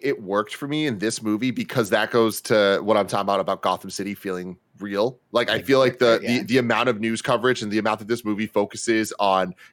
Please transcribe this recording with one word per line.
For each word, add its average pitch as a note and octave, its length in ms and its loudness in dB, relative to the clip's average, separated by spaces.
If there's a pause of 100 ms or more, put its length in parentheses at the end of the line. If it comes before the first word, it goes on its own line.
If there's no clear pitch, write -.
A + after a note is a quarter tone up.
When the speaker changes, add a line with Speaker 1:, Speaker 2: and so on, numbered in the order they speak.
Speaker 1:
it C3+ 200 -2
worked G2+ 320 -2
for C#3+ 140 -10
me D3+ 180 -2
in A#2 120 -2
this A2 240 -2
movie G#2+ 280 -2
because A2+ 400 -2
that G#2+ 200 0
goes A2+ 320 2
to G2+ 400 4
what G#2+ 160 2
I'm G2+ 80 2
talking G2+ 160 -2
about, G2 180 0
about F#2+ 220 -4
Gotham F#2+ 260 -2
City G2 260 -8
feeling F#2 440 -8 (220)
real. G#2 380 -2 (120)
Like, A#2+ 180 0
I A2 60 0
Speaker 2:
Like, F#2+ 100 -4
Speaker 1:
feel C3 140 4
like B2+ 200 2
the, A#2 240 4
Speaker 2:
yeah. A#2+ 180 0
Speaker 1:
the, G2+ 40 -4
the A2+ 140 2
amount A#2+ 320 2
of G#2+ 100 -2
news A2+ 220 -4
coverage B2 400 0
and G#2 100 -6
the G#2+ 60 0
amount A2 220 0
that G#2 80 -10
this A#2 140 -2
movie G#2+ 240 -4
focuses A2 720 0
on F#2+ 360 2 (180)